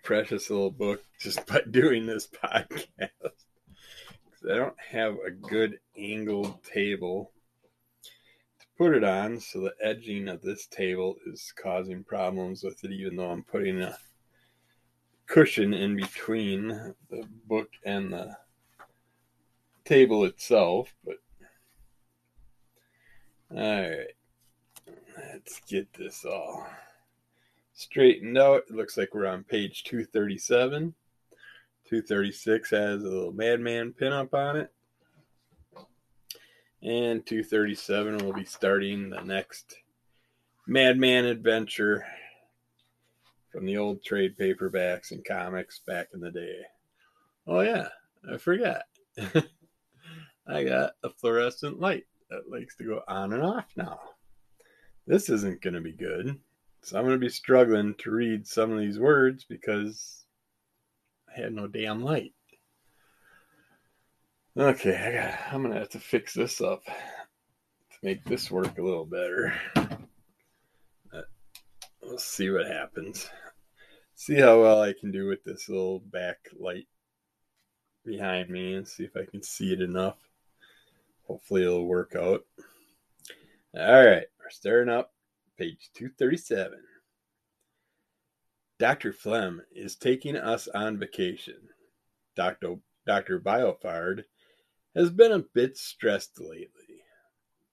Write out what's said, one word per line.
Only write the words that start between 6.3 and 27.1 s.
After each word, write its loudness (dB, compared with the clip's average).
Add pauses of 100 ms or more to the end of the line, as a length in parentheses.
table -4 (720)
to -20 (120)
put 6
it 4
on, 0
so -10
the -4
edging -4
of -10
this -10
table -4
is -14
causing -6
problems -4
with -10
it, -10
even -8
though -6
I'm -8
putting -4
a -8 (1300)
cushion 6
in -2
between -4
the -12 (180)
book -4 (120)
and -4
the -10 (1500)
table 8
itself. 2 (100)
But -12 (2250)
all -2
right, -8 (1040)
let's -18
get -8
this -16
all -10 (1040)